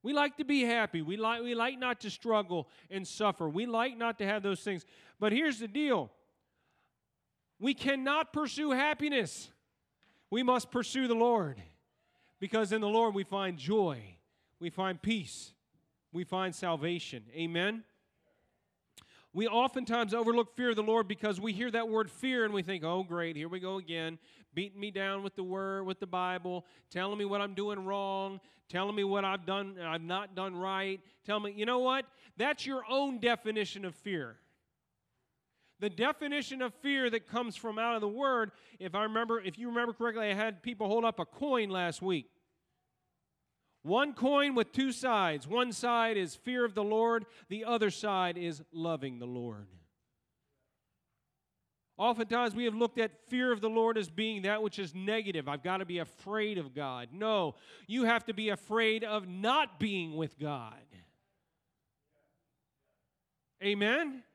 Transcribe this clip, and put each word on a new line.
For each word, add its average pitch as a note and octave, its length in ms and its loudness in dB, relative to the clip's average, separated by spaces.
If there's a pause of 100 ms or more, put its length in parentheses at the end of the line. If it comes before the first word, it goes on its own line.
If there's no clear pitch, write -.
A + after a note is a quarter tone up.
We C4 120 -2
like C#4+ 240 2
to D4+ 60 -4
be C#4 180 4
happy. A3+ 400 2
We E3+ 160 -4
like, A3+ 240 0
we A#3+ 140 -2
like B3 220 0
not B3 240 -2
to G#3 80 -6
struggle F#3 600 0 (200)
and F#3+ 180 -6
suffer. F#3 420 0
We F#3+ 160 -2
like A#3+ 320 0
not A#3 220 -2
to G3+ 60 -2
have G3+ 180 0
those G3 200 -2
things. F#3+ 220 -4 (340)
But G#3 120 4
here's C4 280 2
the A3+ 80 -6
deal. G#3+ 460 0 (1500)
We C4+ 140 0
cannot C#4 600 0
pursue D4 380 0
happiness. C#4 800 0 (800)
We A#3+ 140 0
must B3 280 2
pursue B3 360 0
the A#3 80 4
Lord, G#3 460 2 (800)
because G#3 320 0
in A3 100 0
the G#3 80 2
Lord A3 240 4
we G3 100 0
find F#3+ 340 -2
joy, C3+ 600 0 (420)
we E3+ 100 -6
find F#3 320 -2
peace, G#3 520 -4 (580)
we F3 120 -6
find F#3 320 -2
salvation. D#3 760 -2
Amen? E3+ 520 -2 (1500)
We G#3+ 160 0
oftentimes A#3 680 2
overlook A#3 420 2
fear B3 160 2
of A3 40 2
the G#3+ 80 0
Lord A3 240 4
because G3+ 320 -2
we G#3+ 140 -2
hear A#3 180 -2
that A3+ 160 0
word A3 220 2
fear B3+ 360 0
and G#3 80 -2
we G3 100 0
think, F3 200 -4
"Oh, F3+ 200 0
great, E3+ 320 -4
here D3+ 120 -6
we F#3 120 -8
go F#3 180 -4
again, E3 420 -6 (340)
beating G3 260 -6
me G#3 120 -6
down G3 300 -2
with G3 140 -6
the F#3+ 80 -6
word, F#3+ 420 -4
with F#3+ 140 -6
the G3 80 -6
Bible, F3+ 580 -2 (240)
telling G3 280 -2
me G#3 80 -2
what G3+ 160 0
I'm G3+ 120 -2
doing G3 320 -4
wrong, G3 560 -2 (280)
telling G3 260 -2
me G3+ 80 2
what G3 220 2
I've F#3+ 200 -2
done, G3 340 -4
I've E3 240 -4
not F#3+ 300 -4
done F#3 220 -4
right." F#3+ 440 -2 (240)
Tell G#3 160 0
me, G#3 120 -6
"You G#3 140 -2
know B3 140 2
what? B3+ 280 2 (300)
That's C4+ 280 0
your C4 220 -4
own C4+ 320 0
definition G#3+ 680 0
of F3 100 -8
fear." C#3+ 440 -6 (1400)
The G3+ 100 -2
definition C4+ 720 -2
of B3 140 -2
fear C4+ 340 2
that A3+ 180 -2
comes A#3 300 -4
from A3 200 -6
out A#3 180 0
of G#3+ 60 0
the G#3 60 0
Word, A#3 460 0 (260)
if F#3 160 -6
I G#3 80 2
remember, A3 380 0
if F#3 160 -6
you A#3+ 100 -6
remember A#3 240 0
correctly, A3+ 360 -2
I G3+ 60 2
had G#3 300 -2
people G#3+ 240 -4
hold A3+ 160 4
up A3+ 160 2
a E3 60 -2
coin B3 440 -2
last F3+ 320 -2
week. F3+ 300 -2 (1500)
One B3 320 2
coin C#4+ 420 4
with A3+ 160 2
two C4 220 0
sides. F#3 520 2
One A#3 280 0
side A#3 420 2
is F3+ 220 -2
fear B3 260 0
of A3 100 0
the G#3 120 0
Lord. A3 400 2 (240)
The G#3+ 160 -6
other A3 260 4
side F#3 460 0
is E3 340 -4
loving D3+ 480 -4
the A#2+ 80 -8
Lord. A#2 400 -8 (2250)
Oftentimes A3+ 580 2
we A#3+ 80 0
have A3 120 0
looked A#3 220 0
at A3 300 -2
fear B3+ 240 2
of A3 80 0
the A3 100 0
Lord A3+ 280 4
as F#3 120 -2
being G#3 340 -2
that G#3+ 200 0
which G3+ 160 -4
is E3+ 160 -6
negative. F#3+ 540 -2
"I've C#3+ 140 -4
got F#3 140 0
to F#3+ 80 -4
be F3 120 -4
afraid G#3 600 -4
of C#3 160 -6
God." B2+ 380 -8
No, F#3+ 440 0 (320)
you A#3+ 180 2
have A3+ 200 4
to A3 80 -4
be G#3+ 140 -2
afraid A3 560 2
of G#3+ 240 -2
not G#3+ 540 2
being F3+ 340 -2
with D#3 240 -4
God. B2+ 480 -8 (2750)
Amen? A#3 640 2 (120)